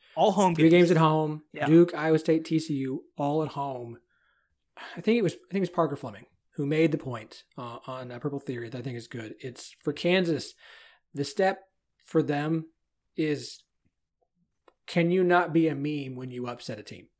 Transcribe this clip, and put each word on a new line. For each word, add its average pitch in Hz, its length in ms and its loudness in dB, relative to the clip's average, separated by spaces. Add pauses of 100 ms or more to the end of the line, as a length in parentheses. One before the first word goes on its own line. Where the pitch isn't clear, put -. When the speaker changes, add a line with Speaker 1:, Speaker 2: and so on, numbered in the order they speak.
(160)
Speaker 1:
All 190 160 4
home 180 240 4
Speaker 2:
Three 160 120 6
Speaker 1:
games. 170 200 8
Speaker 2:
games - 20 2
at 170 60 4
home, 156 460 2 (100)
Speaker 1:
Yeah. 151 140 -4
Speaker 2:
Duke, 170 280 8
Iowa 156 240 2
State, 160 260 2
T 160 140 -2
C 156 160 -4
U, 135 300 -6 (120)
all 147 280 0
at 139 60 -6
home. 127 480 -8 (1000)
I 185 40 -12
think 220 160 2
it 233 60 2
was, 170 120 0
I - 180 -16
think 180 60 -2
it - 20 0
was 175 100 -2
Parker 156 240 0
Fleming - 320 -12 (300)
who 147 100 -4
made 156 240 2
the - 80 0
point, 117 460 -12 (120)
uh, 120 300 -12
on, 127 240 -12
uh, 123 80 -12
Purple 139 220 -6
Theory 120 280 -8
that 131 100 -10
I 120 40 -8
think 123 140 -8
is 117 100 -12
good. 113 320 -12
It's - 460 -12
for 151 80 0
Kansas, 170 600 0 (600)
the 147 80 -4
step 190 380 0 (440)
for - 160 2
them 151 460 -2 (500)
is, 147 460 -4 (1300)
can 170 240 2
you 185 100 2
not 175 300 2
be 160 160 4
a 147 80 -2
meme 139 400 -6
when 127 160 -12
you 123 160 -8
upset 117 320 -10
a - 20 -18
team, 95 240 -20 (140)